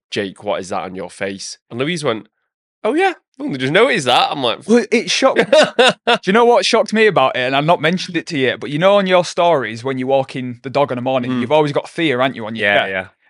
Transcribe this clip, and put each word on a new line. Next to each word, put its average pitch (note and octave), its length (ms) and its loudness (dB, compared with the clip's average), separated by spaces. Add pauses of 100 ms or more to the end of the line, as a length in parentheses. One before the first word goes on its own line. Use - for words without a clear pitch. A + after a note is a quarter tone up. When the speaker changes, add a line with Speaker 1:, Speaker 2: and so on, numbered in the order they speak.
(100)
Speaker 1:
"Jake, G2+ 340 -6
what F#2+ 160 -2
is F#2 100 -12
that F#2+ 120 -6
on F#2 120 -12
your F#2 140 -10
face?" G2 500 -10 (120)
And A#2 80 -10
Louise D3+ 260 -4
went, A2 240 -4 (560)
"Oh, A3 100 0
yeah, F#4 200 0 (240)
well, C#4 100 -8
they D3 80 -4
just C3 160 -2
noticed A3 340 2
that." B2 260 2
I'm D3 100 -4
like, A2 260 -4
Speaker 2:
Well, A3+ 220 4
it F#3 200 0
shocked - 300 2 (100)
Speaker 1:
<laughs> C4 560 2
Speaker 2:
Do A#3 200 2
you G3 80 2
know A#3+ 100 4
what A#3+ 220 2
shocked A3+ 260 0
me A3 140 4
about D3 300 2
it? B2+ 40 -2
And C3 160 -2
I've C#3+ 80 0
not E3+ 160 2
mentioned F3 380 -2
it - 100 -6
to E3 80 -6
you C3 120 2
yet, G#2+ 120 -2
but A2 100 -8
you D3 80 -4
know F#3+ 180 4
on G3 100 2
your F3+ 180 2
stories C3 580 0
when C3+ 160 -4
you're B2+ 100 -4
walking C3 540 -2
the C#3 80 -10
dog C#3 220 0
in B2 40 -4
the B2 60 -8
morning, C3 280 -2
Speaker 1:
Mm. B2+ 100 -2
Speaker 2:
you've B2 120 -2
always D3+ 200 2
got D3+ 160 -4
Thea, D3 300 -2
haven't C3 180 0
you, A2+ 80 -12
on A2+ 100 -10
your G#2+ 120 0
Speaker 1:
Yeah, G2+ 140 4
Speaker 2:
deck? G2+ 100 -4
Speaker 1:
yeah. F#2 180 -6 (220)